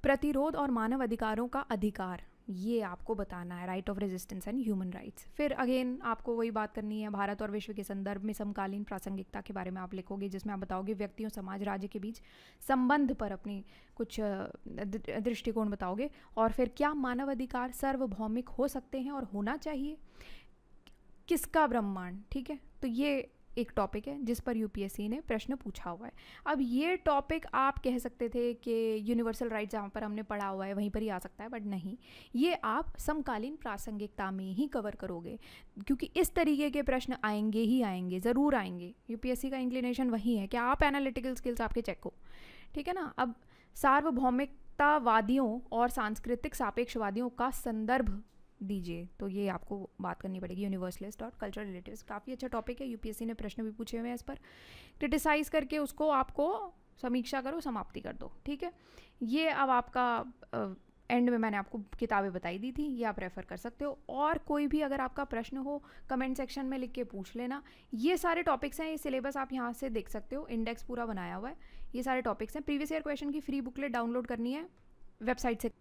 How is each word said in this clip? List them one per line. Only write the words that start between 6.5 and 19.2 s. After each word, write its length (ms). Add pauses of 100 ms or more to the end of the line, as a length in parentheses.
बात 220
करनी 280
है, 80
भारत 320
और 100
विश्व 220
के 100
संदर्भ 380
में 120
समकालीन 500
प्रासंगिकता 580
के 120
बारे 180
में 100
आप 120
लिखोगे, 360
जिसमें 240
आप 60
बताओगे 340
व्यक्तियों, 360
समाज, 340
राज्य 240
के 120
बीच 220 (460)
संबंध 460
पर 180
अपनी 340 (300)
कुछ, 240
अ, 280 (200)
द-, 540
दृष्टिकोण 480
बताओगे। 400 (280)
और 140
फिर 260
क्या 160
मानव 380
अधिकार 400
सार्वभौमिक 800
हो 180
सकते 320
हैं 120
और 120